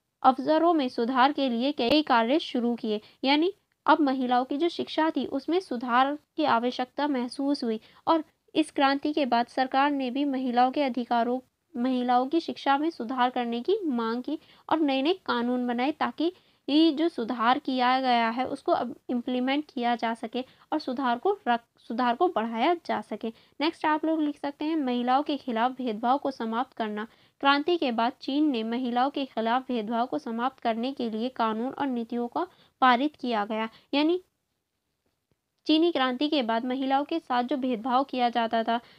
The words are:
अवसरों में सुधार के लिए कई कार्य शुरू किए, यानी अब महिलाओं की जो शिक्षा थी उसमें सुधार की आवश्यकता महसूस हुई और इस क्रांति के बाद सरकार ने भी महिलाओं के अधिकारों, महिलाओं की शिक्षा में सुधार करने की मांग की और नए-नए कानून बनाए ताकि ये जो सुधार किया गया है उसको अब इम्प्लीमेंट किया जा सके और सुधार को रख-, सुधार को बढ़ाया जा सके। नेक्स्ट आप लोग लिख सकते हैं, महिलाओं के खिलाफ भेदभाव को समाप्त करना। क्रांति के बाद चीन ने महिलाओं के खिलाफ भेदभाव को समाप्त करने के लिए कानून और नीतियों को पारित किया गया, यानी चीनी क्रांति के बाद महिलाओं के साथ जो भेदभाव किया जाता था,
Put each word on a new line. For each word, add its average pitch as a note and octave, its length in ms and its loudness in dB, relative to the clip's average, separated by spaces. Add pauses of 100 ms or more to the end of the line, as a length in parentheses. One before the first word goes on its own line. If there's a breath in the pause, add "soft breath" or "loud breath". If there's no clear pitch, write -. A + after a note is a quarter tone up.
(240)
अवसरों D#4 500 4
में C#4+ 160 0
सुधार B3+ 420 2
के C#4 180 0
लिए A#3+ 240 0
कई C4+ 280 2
कार्य A#3+ 400 2
शुरू A#3+ 340 -2
किए, G#3+ 260 -4 (220 soft breath)
यानी D4+ 300 2 (320)
अब D#4 160 6
महिलाओं C4 440 2
की C#4+ 120 -4
जो E4+ 120 0
शिक्षा D#4+ 400 -2
थी C#4+ 180 -2
उसमें D4+ 340 -2
सुधार B3+ 560 0 (200)
की D#4 140 0
आवश्यकता B3+ 560 -2
महसूस C#4 560 -2
हुई A3+ 160 -2 (280 soft breath)
और D#4+ 160 2 (320)
इस D4+ 160 0
क्रांति C#4 420 0
के D4 140 0
बाद A#3+ 200 0
सरकार C4+ 440 0
ने C4+ 200 -2
भी C#4 140 -2
महिलाओं B3+ 460 0
के D4 120 0
अधिकारों, A#3+ 560 -2 (360)
महिलाओं B3 520 0
की D#4+ 120 0
शिक्षा C#4 380 0
में D4+ 120 0
सुधार B3+ 400 -2
करने A#3+ 320 -4
की F#4 240 0
मांग A#3 380 -2
की D4 140 -6 (320 soft breath)
और D#4+ 100 2
नए-नए C#4 340 2 (120)
कानून B3 420 0
बनाए B3 240 -2
ताकि D4+ 400 -2 (360 soft breath)
ये D#4 240 6
जो D4+ 180 0
सुधार A#3+ 500 0
किया B3+ 420 0
गया A#3+ 280 2
है B3 180 -2
उसको - 240 -2
अब C4+ 240 0 (140)
इम्प्लीमेंट B3+ 560 -2
किया A#3+ 300 -2
जा A#3 180 -4
सके A#3+ 300 -8 (300 soft breath)
और D4+ 60 0
सुधार B3+ 380 -2
को G4 200 0 (100)
रख-, A#3+ 180 0 (140)
सुधार A#3+ 360 -2
को F4+ 120 2
बढ़ाया A3+ 460 0 (120)
जा G#3+ 160 -2
सके। A3 280 -8 (300 soft breath)
नेक्स्ट E4 260 -2
आप D#4 200 0
लोग D#4+ 160 0
लिख D4 160 -2
सकते C#4+ 280 -8
हैं, D#4+ 100 -2
महिलाओं B3+ 480 0
के D4 140 -2
खिलाफ A#3+ 340 -2
भेदभाव B3 460 -2
को C#4+ 140 -4
समाप्त A#3 420 -4
करना। G#3+ 340 -6 (360 soft breath)
क्रांति C#4+ 340 2
के C#4 140 0
बाद A#3 300 0
चीन D4 280 0
ने A3+ 140 -2
महिलाओं A#3+ 460 -2
के C#4 160 -4
खिलाफ A#3 420 -2
भेदभाव A#3 380 -2
को D4+ 140 -4
समाप्त A#3+ 400 -4
करने A3+ 320 -2
के B3 180 -4
लिए A3 220 -4
कानून A3+ 420 -2
और C#4+ 140 -4
नीतियों A#3+ 400 -4
को - 180 -4 (360 soft breath)
पारित C4 340 4
किया A3+ 300 -4
गया, A3 240 -4 (240 soft breath)
यानी D#4 260 2 (1500)
चीनी D#4+ 240 4
क्रांति C4 380 0
के D4+ 140 2
बाद A3+ 220 0
महिलाओं C4+ 380 0
के E4 160 -4
साथ B3 240 -2
जो C#4+ 140 -2
भेदभाव B3+ 460 0
किया B3 260 0
जाता A3+ 340 0
था, A#3 160 0 (200 soft breath)